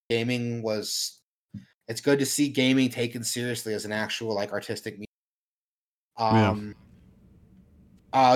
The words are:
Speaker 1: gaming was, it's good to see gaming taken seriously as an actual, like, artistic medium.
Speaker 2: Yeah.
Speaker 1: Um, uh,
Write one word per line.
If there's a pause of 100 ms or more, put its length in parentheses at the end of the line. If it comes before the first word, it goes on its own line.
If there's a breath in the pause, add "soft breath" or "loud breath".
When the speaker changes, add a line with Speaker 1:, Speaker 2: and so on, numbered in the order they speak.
Speaker 1:
gaming
was, (680 loud breath)
it's
good
to
see
gaming
taken
seriously
as
an
actual,
like,
artistic
medium. (1120)
Speaker 2:
Yeah.
Speaker 1:
Um, (1400)
uh,